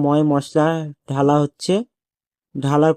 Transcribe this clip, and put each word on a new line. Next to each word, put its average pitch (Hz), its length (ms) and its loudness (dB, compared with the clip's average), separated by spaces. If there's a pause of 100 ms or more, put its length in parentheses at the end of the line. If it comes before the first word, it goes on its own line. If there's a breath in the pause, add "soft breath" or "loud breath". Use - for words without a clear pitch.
ময় 147 260 2
মশলা 143 360 0 (440)
ঢালা 139 320 2
হচ্ছে। - 320 -4 (920)
ঢালার 151 320 2